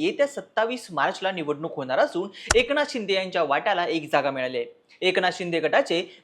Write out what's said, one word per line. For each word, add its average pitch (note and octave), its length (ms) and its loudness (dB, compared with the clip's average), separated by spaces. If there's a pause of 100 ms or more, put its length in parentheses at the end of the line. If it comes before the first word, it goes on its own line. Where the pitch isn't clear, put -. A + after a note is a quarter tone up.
येत्या E3 220 2
सत्तावीस A3+ 640 -4
मार्चला F#3 420 0
निवडणूक D3+ 440 -4
होणार C3 220 0
असून - 580 0
एकनाथ C#4 320 4
शिंदे G#3 240 -4
यांच्या F#3 300 0
वाट्याला D#3+ 440 2
एक D3+ 260 -2
जागा C#3+ 180 4
मिळाली B2+ 260 -4
आहे. A#2+ 100 -2 (340)
एकनाथ F#3 320 2
शिंदे F3 280 -2
गटाचे F3 400 2 (240)